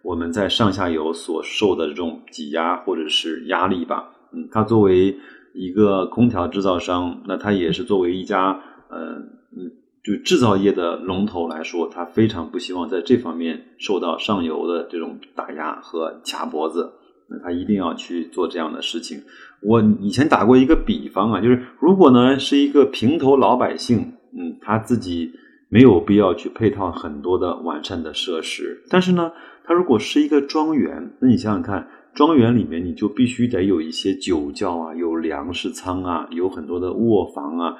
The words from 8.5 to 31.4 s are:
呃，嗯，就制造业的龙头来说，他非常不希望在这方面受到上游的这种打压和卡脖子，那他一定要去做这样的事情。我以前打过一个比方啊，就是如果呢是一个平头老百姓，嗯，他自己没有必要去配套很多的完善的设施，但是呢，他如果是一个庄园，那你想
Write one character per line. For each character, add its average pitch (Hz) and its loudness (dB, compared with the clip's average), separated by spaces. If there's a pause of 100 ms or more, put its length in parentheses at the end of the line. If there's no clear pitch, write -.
呃， 82 -12 (420)
嗯， 90 -12 (320)
就 101 -2
制 180 -2
造 107 2
业 98 2
的 85 -2
龙 92 -4
头 87 -4
来 80 -8
说， 82 -6
他 87 -10
非 110 -2
常 85 -6
不 92 -6
希 90 -10
望 87 -6
在 90 -4
这 123 2
方 82 -4
面 82 -6 (180)
受 92 -2
到 82 -2
上 98 -4
游 80 -4
的 85 -4
这 87 -10
种 - -10 (160)
打 - -10
压 78 -10
和 80 -8
卡 - -8
脖 76 -4
子， 82 -6 (360)
那 - -14
他 87 -10
一 90 -6
定 104 0
要 87 -2
去 82 -8
做 90 -4
这 85 -6
样 80 -6
的 80 -12
事 82 -8
情。 - -12 (420)
我 110 4 (180)
以 101 -2
前 123 2
打 101 4
过 127 8
一 127 8
个 160 6
比 - 0
方 107 0
啊， 92 0
就 113 2
是 123 6 (200)
如 185 6
果 156 8
呢 127 6
是 - 0
一 143 4
个 143 6
平 147 0
头 135 4
老 120 6
百 110 0
姓， 117 0 (340)
嗯， 85 -10
他 110 0
自 117 -2
己 87 -4 (360)
没 113 6
有 104 10
必 101 0
要 98 6
去 - -6
配 107 0
套 95 -4
很 73 -12
多 90 0
的 87 -2
完 80 -8
善 87 -8
的 78 -10
设 82 -6
施， - -10
但 185 4
是 185 2
呢， 170 0 (320)
他 165 0
如 180 4
果 117 4
是 - 0
一 147 0
个 147 4
庄 156 -2
园， 82 -4
那 127 4
你 110 8
想 107 0